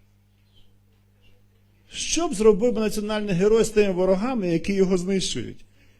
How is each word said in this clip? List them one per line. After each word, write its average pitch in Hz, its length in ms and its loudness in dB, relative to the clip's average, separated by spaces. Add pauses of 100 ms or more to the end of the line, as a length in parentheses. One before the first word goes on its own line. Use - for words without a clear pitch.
(1900)
Що - 360 -2
б 302 60 -4
зробив 208 400 2
би 220 80 -2
національний 208 540 -4
герой 214 280 4
з - 60 -2
тими 208 240 2
ворогами, 190 560 0
які 165 240 -2
його 190 240 2
знищують, 175 680 -4 (340)